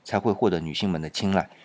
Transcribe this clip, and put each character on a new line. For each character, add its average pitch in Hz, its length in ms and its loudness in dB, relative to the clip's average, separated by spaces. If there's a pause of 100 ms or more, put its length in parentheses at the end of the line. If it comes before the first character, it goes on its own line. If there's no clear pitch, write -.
才 - 160 0
会 104 120 2
获 101 180 2
得 87 100 2
女 80 140 -6
性 98 160 -2
们 82 120 -2
的 78 80 -8
青 98 240 -2
睐， 90 160 0 (160)